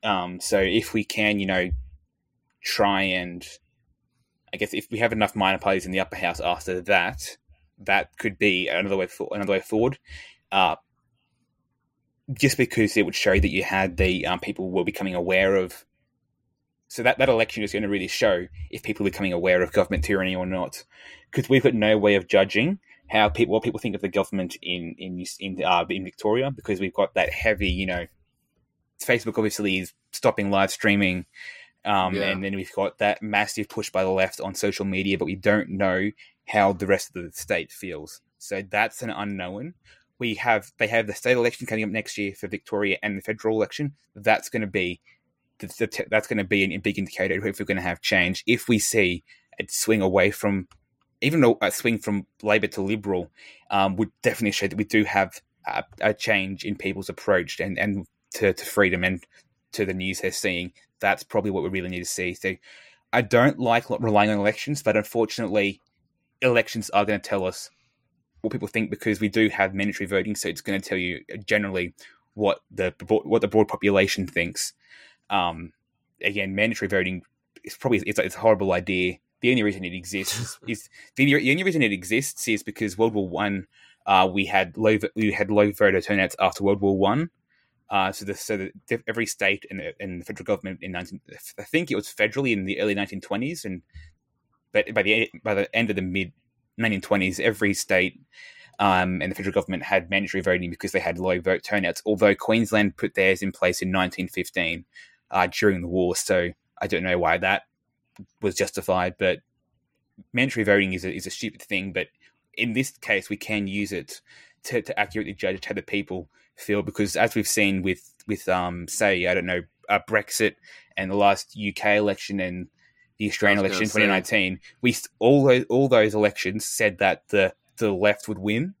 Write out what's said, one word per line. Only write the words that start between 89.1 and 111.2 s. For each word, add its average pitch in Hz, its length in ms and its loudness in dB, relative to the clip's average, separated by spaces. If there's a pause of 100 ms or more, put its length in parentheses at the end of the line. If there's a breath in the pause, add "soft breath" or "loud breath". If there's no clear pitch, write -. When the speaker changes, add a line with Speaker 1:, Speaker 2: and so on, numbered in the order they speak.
Speaker 1:
state 98 440 -2
and 95 100 -10
the, 78 180 -8
and 92 220 -8
the 82 40 -14
federal 101 200 -12
government 95 380 -4
in 92 100 -10
nineteen, 90 280 -10 (380)
I 101 40 -10
think 156 280 -2
it 147 40 -2
was 104 120 -4
federally 117 460 0
in 98 140 -2
the 95 140 -4
early 104 140 0
nineteen 98 260 -6
twenties, 127 440 -6
and 92 180 -10 (920 soft breath)
but 104 200 2
by 110 100 2
the, 110 280 4 (120)
by 107 120 0
the 98 200 -2
end 113 140 2
of 101 80 0
the 95 60 -2
mid 92 300 -4 (440)
nineteen 110 240 0
twenties, 92 400 0
every 101 320 2
state, 92 480 0 (580 loud breath)
um, 92 440 2
and 92 80 -4
the 95 60 -8
federal 98 180 -6
government 92 300 -2
had 92 260 0
mandatory 98 320 -2
voting 90 260 0
because 85 240 -8
they 95 80 0
had 85 180 -4
low 90 220 0
vote 90 220 0
turnouts. 92 420 -2
Although 101 300 4
Queensland 107 640 0
put - 160 -4
theirs 95 260 2
in 98 120 -4
place 90 280 0
in 95 100 -2
nineteen 92 380 -2
fifteen, 85 560 -4 (460 loud breath)
uh, 90 160 2
during 95 340 2
the 85 80 -8
war, 90 260 0
so 87 360 0 (320)
I 95 60 -4
don't 87 140 -2
know 90 160 0
why 85 200 2
that 95 240 0 (800)
was 98 120 0
justified. 92 640 0
But 90 220 0 (920)
mandatory 135 300 0
voting 98 280 4
is 92 140 -6
a, 92 80 -4
is 87 120 -8